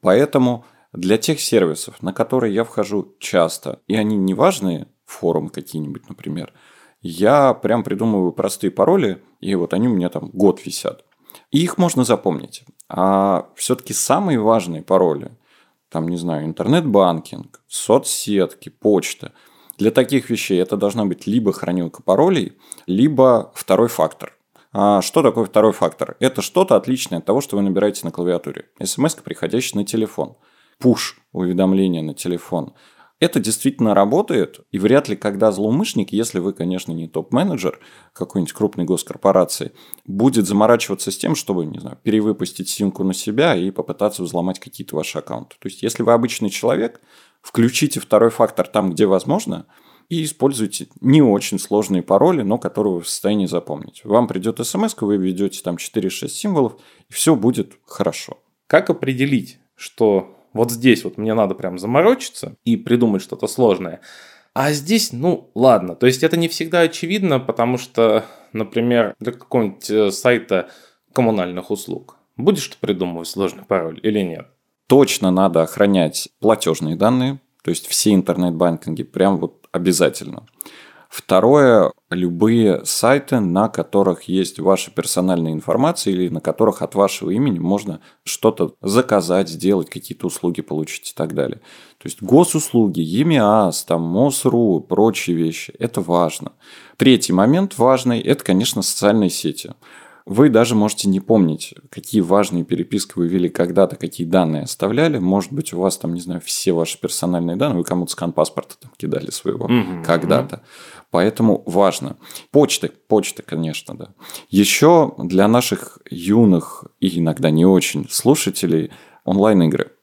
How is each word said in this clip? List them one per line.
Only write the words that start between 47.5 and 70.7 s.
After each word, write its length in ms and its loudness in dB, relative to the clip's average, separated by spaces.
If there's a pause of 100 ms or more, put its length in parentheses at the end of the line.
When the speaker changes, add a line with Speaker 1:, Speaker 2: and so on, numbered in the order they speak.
Speaker 1:
второй 320 4
фактор 380 0
там, 240 0
где 140 2
возможно, 600 -2 (420)
и 140 -4
используйте 640 -4 (140)
не 200 6
очень 380 2
сложные 440 -2
пароли, 400 2
но 140 0
которые 380 -2
вы 60 -4
в 80 -12
состоянии 380 -2
запомнить. 580 -8
Вам 240 2
придет 320 -6
С 160 -8
М 80 -2
S-ка, 200 -6
вы 120 0
введете 460 -4
там 140 -6
четыре-шесть 600 -6
символов, 400 -2 (340)
и 20 -20
все 220 2
будет 380 -2 (120)
хорошо. 540 -6 (300)
Speaker 2:
Как 220 2
определить, 680 -2 (160)
что 600 0 (160)
вот 180 0
здесь 340 2
вот 140 -8
мне 160 -2
надо 200 2
прям 240 -8
заморочиться 840 -2
и 120 2
придумать 460 2
что-то 240 -8
сложное, 540 0 (540)
а 180 0
здесь, 400 0
ну, 420 -2
ладно. 400 4
То 120 2
есть 160 2
это 140 2
не 120 0
всегда 320 -2
очевидно, 580 0
потому 400 -2
что, 460 2 (280)
например, 680 0
для 120 -6
какого-нибудь, 580 -4
э, 200 2
сайта 580 0 (440)